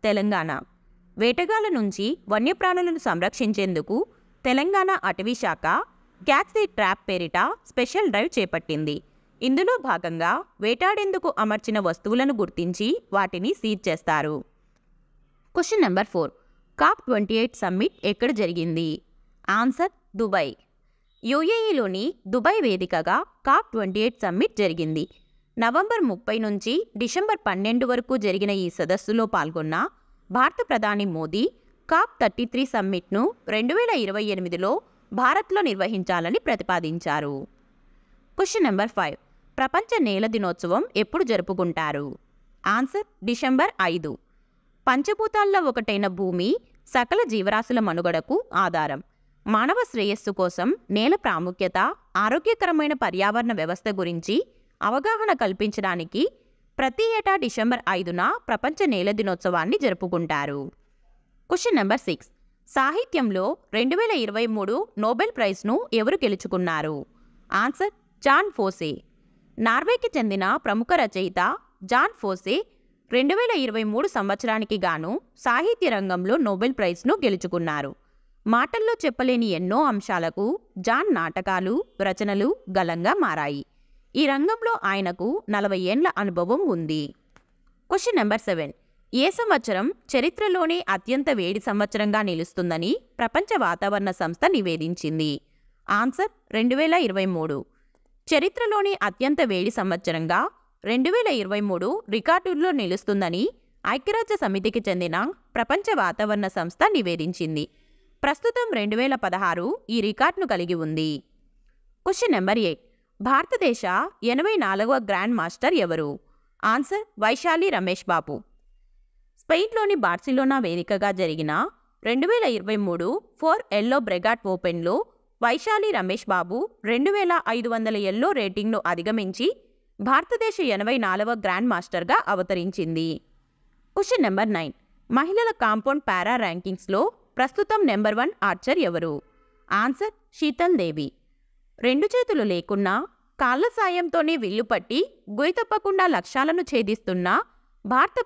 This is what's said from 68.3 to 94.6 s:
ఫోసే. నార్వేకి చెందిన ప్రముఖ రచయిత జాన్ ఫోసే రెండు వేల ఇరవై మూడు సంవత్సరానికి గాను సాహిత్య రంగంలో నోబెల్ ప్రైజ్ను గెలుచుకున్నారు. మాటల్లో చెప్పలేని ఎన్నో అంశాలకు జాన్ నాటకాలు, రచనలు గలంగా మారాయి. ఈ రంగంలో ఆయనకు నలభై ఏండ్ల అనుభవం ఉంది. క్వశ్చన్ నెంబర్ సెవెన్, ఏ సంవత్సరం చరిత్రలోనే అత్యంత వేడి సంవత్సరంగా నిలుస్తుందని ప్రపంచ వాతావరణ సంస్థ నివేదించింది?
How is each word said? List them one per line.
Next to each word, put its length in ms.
ఫోసే. 340
నార్వేకి 560
చెందిన 320
ప్రముఖ 220
రచయిత 400
జాన్ 380
ఫోసే 340
రెండు 280
వేల 140
ఇరవై 200
మూడు 240
సంవత్సరానికి 800
గాను 260
సాహిత్య 500
రంగంలో 420
నోబెల్ 320
ప్రైజ్ను 360
గెలుచుకున్నారు. 640
మాటల్లో 480
చెప్పలేని 460
ఎన్నో 220
అంశాలకు 540
జాన్ 300
నాటకాలు, 580
రచనలు 420
గలంగా 360
మారాయి. 400
ఈ 160
రంగంలో 420
ఆయనకు 380
నలభై 300
ఏండ్ల 160
అనుభవం 380
ఉంది. 320
క్వశ్చన్ 300
నెంబర్ 280
సెవెన్, 260
ఏ 140
సంవత్సరం 500
చరిత్రలోనే 640
అత్యంత 340
వేడి 280
సంవత్సరంగా 600
నిలుస్తుందని 640
ప్రపంచ 440
వాతావరణ 480
సంస్థ 320
నివేదించింది? 760